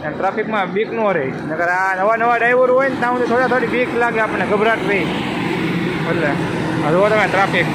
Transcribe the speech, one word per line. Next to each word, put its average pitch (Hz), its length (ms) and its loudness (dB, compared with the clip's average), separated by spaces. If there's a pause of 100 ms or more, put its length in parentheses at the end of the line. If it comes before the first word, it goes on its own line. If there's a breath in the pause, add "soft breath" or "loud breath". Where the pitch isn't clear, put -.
અને 151 120 -8
ટ્રાફિકમાં 196 580 -2
બીક 208 200 -2
ન 226 60 -4 (180)
રહે. 139 80 0 (240)
નકર 165 200 -2
આ 185 260 0
નવા 208 220 2
નવા 233 200 2
ડ્રાઈવર 247 340 4
હોય 262 180 4
ને 254 60 -4
ત્યાં 240 180 0
સુધી 247 180 0
થોડા 247 160 2
થોડી 247 200 2
બીક 240 220 0 (120)
લાગે 233 180 0
આપણને, 208 260 -2
ગભરાટ 208 440 0
રહે. 196 100 2 (1080)
એટલે 165 220 0 (540)
આ 147 60 2
જુઓ 196 180 4
તમે 208 180 2
ટ્રાફિક. 175 480 0